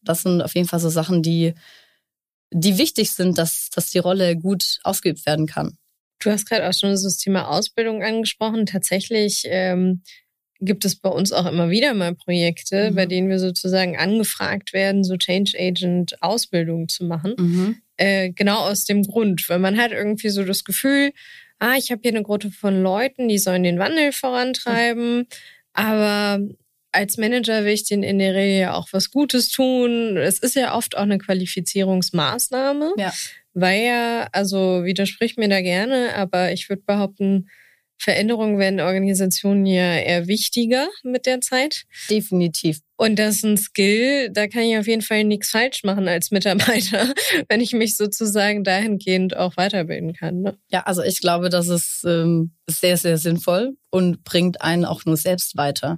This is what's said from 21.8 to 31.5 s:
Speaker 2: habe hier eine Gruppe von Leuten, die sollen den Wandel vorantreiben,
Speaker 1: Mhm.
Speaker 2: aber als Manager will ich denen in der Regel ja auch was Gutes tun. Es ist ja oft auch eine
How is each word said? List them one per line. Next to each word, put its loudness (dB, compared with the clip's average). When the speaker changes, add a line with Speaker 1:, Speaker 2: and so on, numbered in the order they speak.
Speaker 2:
habe -4
hier 0
eine -2
Gruppe -2
von 0
Leuten, 0
die 2
sollen 0
den 2
Wandel 2
vorantreiben, 0
Speaker 1:
Mhm. -2
Speaker 2:
aber 0
als 0
Manager 0
will 2
ich -2
denen 0
in 0
der 2
Regel 2
ja 0
auch -4
was -2
Gutes 0
tun. 2
Es 0
ist -2
ja 0
oft -4
auch -2
eine 2